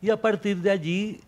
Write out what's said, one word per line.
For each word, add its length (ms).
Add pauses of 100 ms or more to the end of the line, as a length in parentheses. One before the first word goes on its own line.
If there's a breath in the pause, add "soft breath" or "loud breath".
y 100
a 100
partir 380
de 140
allí 560